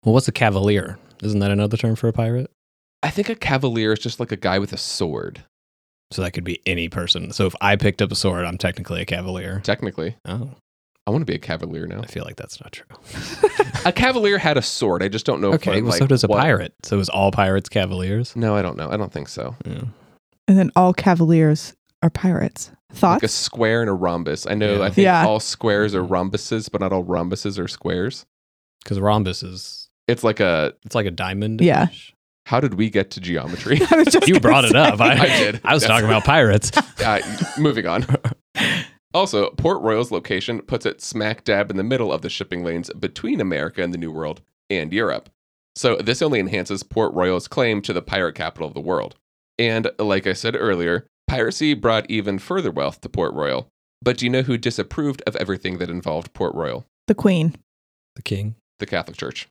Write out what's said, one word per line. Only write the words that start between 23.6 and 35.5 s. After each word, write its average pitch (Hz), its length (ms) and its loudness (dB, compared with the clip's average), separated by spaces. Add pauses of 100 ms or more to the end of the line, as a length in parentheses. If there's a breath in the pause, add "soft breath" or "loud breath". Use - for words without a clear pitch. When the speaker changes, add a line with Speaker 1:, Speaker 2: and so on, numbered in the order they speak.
Speaker 2:
and 113 100 0
a - 20 2
rhombus. 87 540 -2
I - 80 -2
know, 104 220 2
Speaker 1:
Yeah. 101 60 2
Speaker 2:
I 98 80 2
think 196 140 4
Speaker 3:
Yeah. 175 220 6
Speaker 2:
all 110 140 2
squares 104 560 0
are 92 80 0
rhombuses, 95 640 -2
but 101 120 -4
not 95 120 0
all 95 100 0
rhombuses 90 560 -4
are 87 80 -4
squares. 90 580 -6 (600)
Speaker 1:
'Cause 101 140 -4
a 95 40 -2
rhombus 101 400 2
is - 460 -14 (180)
Speaker 2:
It's - 160 0
like 113 160 2
a 80 360 2 (100)
Speaker 1:
it's 107 100 -14
like 107 120 0
a 92 40 -2
diamond. 98 500 -4
Speaker 3:
Yeah. 170 280 4 (580)
Speaker 2:
How 120 140 2
did 131 140 0
we 107 140 2
get 98 240 0
to - 80 -12
geometry? 87 640 0
Speaker 3:
<laughs> - 40 2
I 339 60 8
was 311 160 6
just - 160 6
Speaker 1:
You 185 60 6
Speaker 3:
gonna - 80 6
Speaker 1:
brought - 220 6
it 110 80 4
Speaker 3:
say. 120 60 8
Speaker 1:
up. 139 220 6
I, 117 140 6
Speaker 2:
I - 120 6
did. - 380 2